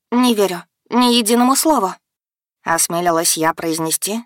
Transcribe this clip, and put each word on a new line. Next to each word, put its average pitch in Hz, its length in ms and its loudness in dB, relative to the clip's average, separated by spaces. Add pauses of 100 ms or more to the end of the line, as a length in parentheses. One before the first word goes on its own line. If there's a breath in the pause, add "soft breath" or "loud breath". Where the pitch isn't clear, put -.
(100)
"Не 240 240 2
верю, 185 300 -2 (260)
ни 240 240 2
единому 240 420 2
слову!" 240 380 0 (720)
Осмелилась 170 720 0
я 160 180 0
произнести 165 720 -6